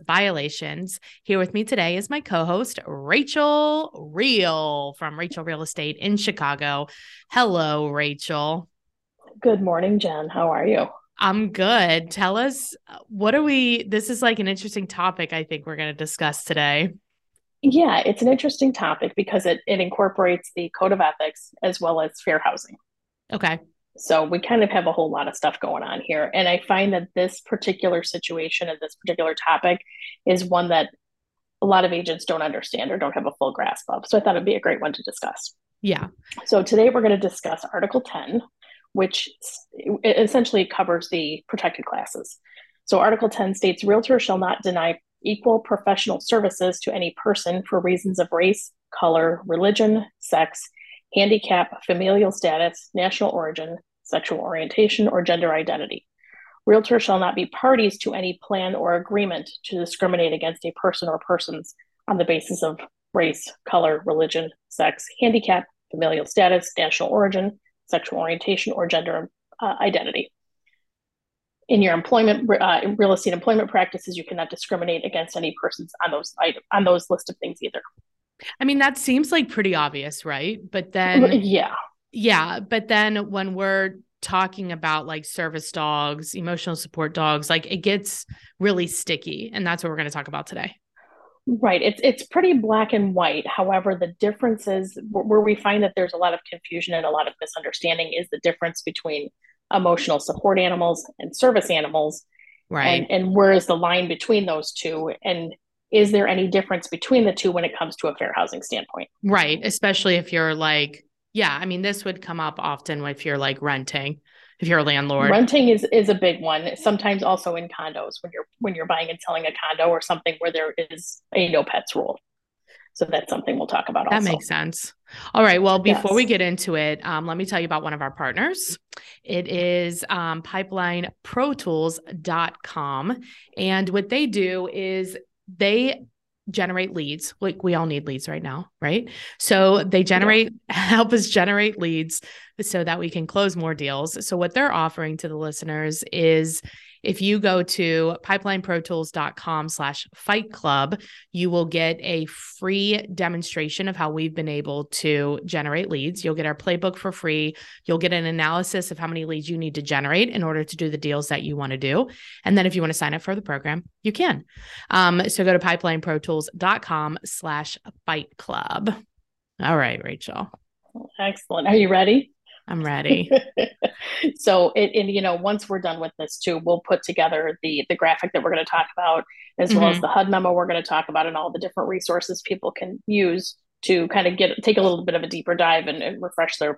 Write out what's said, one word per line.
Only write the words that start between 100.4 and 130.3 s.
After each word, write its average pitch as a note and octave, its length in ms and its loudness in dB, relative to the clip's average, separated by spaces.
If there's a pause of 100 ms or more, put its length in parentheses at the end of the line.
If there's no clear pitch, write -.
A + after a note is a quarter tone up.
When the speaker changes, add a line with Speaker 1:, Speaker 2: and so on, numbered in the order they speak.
Speaker 2:
animals F3 440 0 (140)
and - 180 -12
service A3+ 360 4
animals. D#3 540 0 (440)
Speaker 1:
Right. C3+ 400 2
Speaker 2:
And, - 0 -
and F#3 260 2
where G3 160 8
is F#3 140 6
the F3 100 2
line F3 320 0
between G3 380 2
those D#3 260 -4
two? D#3+ 400 -6 (120)
And E3 320 -4 (340)
is G#3 220 6
there G3+ 160 4
any F#3 200 2
difference F#3+ 400 0
between A3+ 380 4
the F#3+ 80 4
two F#3+ 180 0
when F3 140 0
it - 100 -4
comes D#3+ 200 -4
to - 120 -4
a C#3+ 80 -4
fair - 200 -4
housing - 260 -2
standpoint? - 480 -8 (140)
Speaker 1:
Right. F3 400 4
Especially G3 520 2
if F3 160 -2
you're, D#3+ 220 2
like, D3+ 520 0 (260)
yeah, E3+ 280 0
I F3+ 60 -6
mean, F#3 160 -4
this G3+ 240 -4
would F#3 160 -6
come E3+ 180 -10
up D#3 200 -4
often D3 460 -6
if C#3+ 200 -8
you're, C#3+ 140 -2
like, C3+ 240 -2
renting, C#3 560 -4 (400)
if E3 80 -2
you're E3 120 6
a D3 40 4
landlord. C#3+ 480 2
Speaker 2:
Renting B3 380 6
is, G#3+ 220 4
is G#3+ 160 6
a G3+ 80 4
big F3+ 240 2
one. D#3+ 360 -2
Sometimes G3+ 480 0
also F#3 320 0
in E3+ 120 -8
condos - 540 -10
when F3 100 -14
you're, - 140 -10 (140)
when G3 160 -4
you're E3 100 -6
buying E3 240 -2
and E3 160 -8
selling E3 220 -4
a D#3 60 -4 (160)
condo D#3+ 200 2
or D#3+ 120 2
something E3 360 -2
where E3+ 140 -2
there D#3 260 -4
is E3 420 -10 (140)
a F3+ 160 2
no D#3 140 4
pets - 320 -4
rule. - 240 -4 (760)
So E3+ 100 0
that's D3+ 220 -2
something - 300 -4
we'll - 80 -4
talk - 240 -2
about - 220 0
Speaker 1:
That G#3 60 4
Speaker 2:
also. G#3 120 2
Speaker 1:
makes D#3 180 -2
sense. - 460 -4 (400)
All A3+ 80 6
right. F#3 180 6
Well, F#3+ 200 6
before G3+ 340 2
we A#3+ 100 6
Speaker 2:
Yes. A#3 60 0
Speaker 1:
get G3 120 4
into F3+ 340 -2
it, D3+ 280 -2
um, E3 220 -4
let E3+ 120 -6
me F#3+ 80 -4
tell F#3+ 140 -4
you E3+ 60 -2
about D#3+ 160 -2
one D#3 120 -6
of D3 100 -6
our C#3 80 -4
partners. F#3 640 -4 (460)
It F3+ 240 -4
is, F3 640 -2
um, E3 340 -4